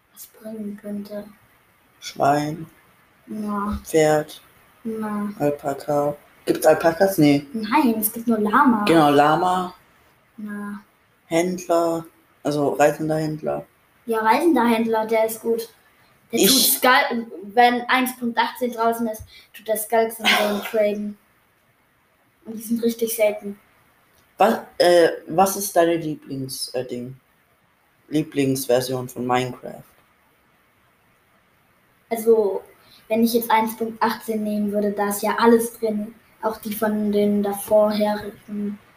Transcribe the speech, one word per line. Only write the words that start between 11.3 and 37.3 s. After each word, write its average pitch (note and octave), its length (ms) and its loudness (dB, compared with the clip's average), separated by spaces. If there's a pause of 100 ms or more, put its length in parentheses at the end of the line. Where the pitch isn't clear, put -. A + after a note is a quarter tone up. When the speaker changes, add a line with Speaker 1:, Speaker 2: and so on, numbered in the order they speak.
Speaker 2:
Also D3 280 0
reisender D3+ 460 2
Händler. D3+ 480 -4 (420)
Speaker 1:
Ja, A3+ 120 -2
reisender B3 460 4
Händler, A3+ 420 2
der A3+ 200 2
ist A3 140 -6
gut. A#3 280 -4 (640)
Der A#3 80 0
Speaker 2:
Ich - 80 6
Speaker 1:
tut - 320 2
Skal-, B3+ 460 2 (280)
wenn A#3+ 280 4
eins B3 360 -2
Punkt A#3 200 -6
achtzehn A#3 340 -2
draußen A3+ 340 0
ist, A3 160 -8 (320)
tut - 140 -14
der G#3+ 80 0
Skulks A3+ 420 0
und G#3+ 80 -6
so G#3 320 2 (120)
traden. G#3 460 -2 (1300)
Und A3 100 -14
die G#3+ 80 -14
sind A3+ 200 -4
richtig A3+ 320 0
selten. G#3 460 -2 (800)
Speaker 2:
Was, A3+ 200 4 (200)
äh, F3 320 6 (180)
was G3 280 2
ist G3 200 -6
deine E3+ 180 4
Lieblings-, C#3+ 800 -8
äh, B2+ 100 -4
Ding? B2 300 -12 (920)
Lieblingsversion C3 1000 -2
von A#2+ 160 -10
Minecraft? B2+ 600 -4 (2250)
Speaker 1:
Also, A3 520 2 (460)
wenn A3+ 140 0
ich A3+ 120 2
jetzt A3+ 160 0
eins A3 260 0
Punkt - 260 -8
achtzehn A3 400 -2
nehmen G#3 300 -2
würde, G#3 180 -2
da G3+ 200 -2
ist G3+ 120 -6
ja G#3 160 -2
alles A#3 400 4
drin. G#3+ 360 -6 (280)
Auch A3 140 -4
die G#3 180 -10
von G#3+ 380 -2
den G#3 300 2